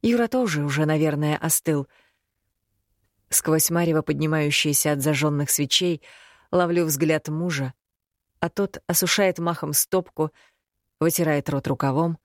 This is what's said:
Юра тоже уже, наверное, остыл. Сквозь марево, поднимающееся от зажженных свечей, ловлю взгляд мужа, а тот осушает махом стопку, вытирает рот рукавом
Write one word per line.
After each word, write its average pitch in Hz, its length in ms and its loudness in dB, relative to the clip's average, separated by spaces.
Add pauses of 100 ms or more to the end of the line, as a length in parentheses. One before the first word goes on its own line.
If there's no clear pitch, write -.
Юра 233 260 2
тоже 208 360 0
уже, 143 200 0
наверное, 151 540 2
остыл. 156 500 -2 (1500)
Сквозь 156 360 0
марево, 165 320 2
поднимающееся 151 920 0
от 139 100 -2
зажженных 147 480 0
свечей, 160 520 0 (500)
ловлю 175 320 2
взгляд 156 440 0
мужа, 151 460 -4 (640)
а 170 100 -4
тот - 380 -4
осушает 180 540 0
махом 165 320 -4
стопку, 156 580 -2 (680)
вытирает 156 480 0
рот 139 180 -2
рукавом 147 580 0